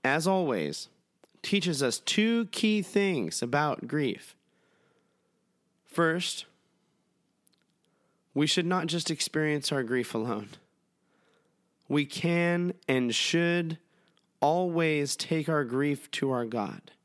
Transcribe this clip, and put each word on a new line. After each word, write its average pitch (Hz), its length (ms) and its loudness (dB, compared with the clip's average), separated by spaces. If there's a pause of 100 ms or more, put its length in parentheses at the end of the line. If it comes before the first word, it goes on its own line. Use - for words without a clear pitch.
as 151 220 2
always, 131 600 0 (540)
teaches 165 400 0
us 120 160 0
two 233 480 2
key 214 340 2
things 180 640 0
about 139 460 0
grief. 139 480 -4 (1500)
First, 165 640 -2 (1900)
we 147 120 2
should 170 180 2
not 180 220 0
just 165 240 -2
experience 151 600 -2
our 139 120 0
grief 120 320 -2
alone. 110 340 -4 (1400)
We 143 200 2
can 170 680 0 (160)
and 127 260 2
should 170 600 0 (640)
always 160 760 2
take 160 340 -2
our 147 140 2
grief 135 480 -2
to 135 180 -2
our 120 160 0
God. 110 460 -6 (120)